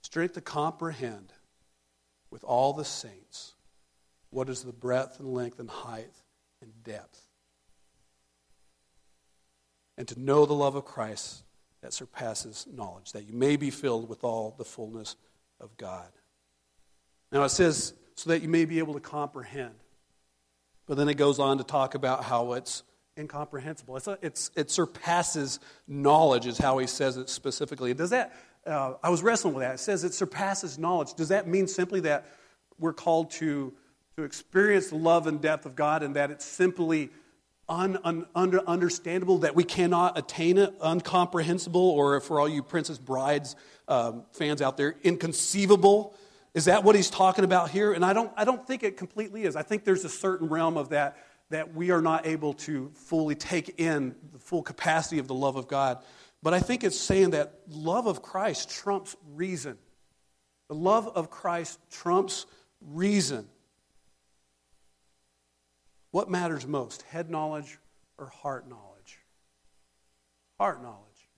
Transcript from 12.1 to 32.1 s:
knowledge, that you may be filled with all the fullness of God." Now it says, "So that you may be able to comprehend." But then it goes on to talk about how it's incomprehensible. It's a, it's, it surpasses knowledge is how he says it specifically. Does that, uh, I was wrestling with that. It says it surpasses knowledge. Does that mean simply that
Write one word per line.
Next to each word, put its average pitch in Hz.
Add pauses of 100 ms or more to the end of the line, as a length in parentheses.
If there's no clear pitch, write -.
knowledge, 98
that 104
you 107
may 131
be 143
filled 117
with 113
all 113
the 113
fullness 110 (460)
of 107
God." 92 (1200)
Now 139
it 139
says, 156 (200)
"So -
that 165
you 156
may 165
be 160
able 156
to 143
comprehend." 135 (1120)
But 139
then 147
it 147
goes 143
on 139
to 131
talk 135
about 127
how 120
it's 131 (340)
incomprehensible. 147
It's 131
a, 196
it's, -
it 156
surpasses 170 (300)
knowledge 143
is 117
how 135
he 131
says 131
it 127
specifically. 131
Does 160
that, 247 (280)
uh, 135
I 160
was 170
wrestling 202
with 131
that. 131
It 127
says 185
it 180
surpasses 190
knowledge. 165
Does 160
that 196
mean 185
simply 185
that 147 (520)